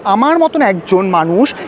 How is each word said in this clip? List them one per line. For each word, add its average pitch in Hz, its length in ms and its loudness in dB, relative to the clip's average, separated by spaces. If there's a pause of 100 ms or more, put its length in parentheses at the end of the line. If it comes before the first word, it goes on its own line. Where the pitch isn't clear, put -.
আমার 240 340 2
মতন 320 240 0
একজন 190 440 0
মানুষ, 180 480 0 (140)